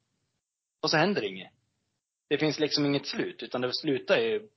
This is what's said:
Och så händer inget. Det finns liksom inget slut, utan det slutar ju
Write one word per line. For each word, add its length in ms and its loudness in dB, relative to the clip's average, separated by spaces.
Och 80 -2
så 80 4
händer 260 2
inget. 280 -8
Det 80 2
finns 220 0
liksom 260 2
inget 220 0
slut, 360 -4
utan 180 -4
det 120 -2
slutar 440 0
ju 400 0